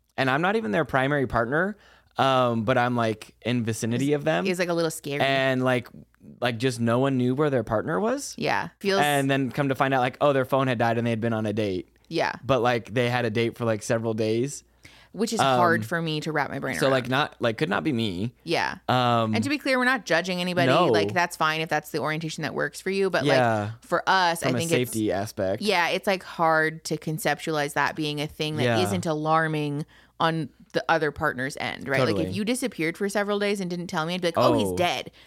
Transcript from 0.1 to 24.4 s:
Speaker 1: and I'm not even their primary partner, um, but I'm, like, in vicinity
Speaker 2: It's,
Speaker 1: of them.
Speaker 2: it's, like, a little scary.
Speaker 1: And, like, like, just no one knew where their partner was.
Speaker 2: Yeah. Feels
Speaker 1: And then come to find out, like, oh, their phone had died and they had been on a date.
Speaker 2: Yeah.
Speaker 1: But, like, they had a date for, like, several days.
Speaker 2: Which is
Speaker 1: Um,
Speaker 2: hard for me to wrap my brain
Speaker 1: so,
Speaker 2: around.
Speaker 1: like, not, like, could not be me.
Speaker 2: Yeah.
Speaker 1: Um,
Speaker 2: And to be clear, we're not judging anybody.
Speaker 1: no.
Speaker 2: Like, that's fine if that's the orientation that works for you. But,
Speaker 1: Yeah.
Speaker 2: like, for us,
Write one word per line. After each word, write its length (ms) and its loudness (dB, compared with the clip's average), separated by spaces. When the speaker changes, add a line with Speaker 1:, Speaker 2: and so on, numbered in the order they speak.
Speaker 1:
and 120 0
I'm 140 2
not 140 2
even 160 -4
their 120 2
primary 440 0
partner, 480 0
um, 460 2
but 120 2
I'm, 200 2
like, 460 -2
in 200 0
vicinity 500 0
Speaker 2:
It's, 40 4
Speaker 1:
of 80 -4
them. 240 0
Speaker 2:
it's, 100 0
like, 100 0
a 60 0
little 160 0
scary. 320 -6
Speaker 1:
And, 420 2
like, 220 0
like, 180 -2
just 220 -2
no 180 2
one 180 2
knew 200 2
where 140 2
their 120 2
partner 380 -2
was. 360 -4
Speaker 2:
Yeah. 340 -2
Feels 200 2
Speaker 1:
And 300 2
then 220 0
come 160 0
to 80 0
find 180 2
out, 60 2
like, 200 0
oh, 120 4
their 120 2
phone 220 0
had 120 0
died 200 2
and 80 0
they 40 0
had 100 -2
been 140 0
on 120 -2
a 60 0
date. 360 -2
Speaker 2:
Yeah. 240 -2
Speaker 1:
But, 180 2
like, 320 0
they 160 2
had 140 0
a 60 -2
date 260 0
for, 80 -6
like, 200 0
several 300 0
days. 500 -2
Speaker 2:
Which 200 -2
is 80 2
Speaker 1:
Um, 180 4
Speaker 2:
hard 260 4
for 160 -4
me 200 -4
to 100 -6
wrap 200 -2
my 100 -8
brain 180 -4
Speaker 1:
so, 80 2
Speaker 2:
around. 60 2
Speaker 1:
like, 160 0
not, 320 -2
like, 180 0
could 100 0
not 140 0
be 100 0
me. 400 -2
Speaker 2:
Yeah. 320 -2
Speaker 1:
Um, 460 2
Speaker 2:
And 80 0
to 80 -2
be 80 -2
clear, 180 0
we're 80 2
not 200 0
judging 360 0
anybody. 280 2
Speaker 1:
no. 180 4
Speaker 2:
Like, 260 2
that's 240 0
fine 260 2
if 60 -4
that's 220 -2
the 80 -4
orientation 440 -4
that 120 -4
works 260 -4
for 100 -4
you. 200 0
But, 140 0
Speaker 1:
Yeah. 380 4
Speaker 2:
like, 80 -4
for 260 -2
us, 380 2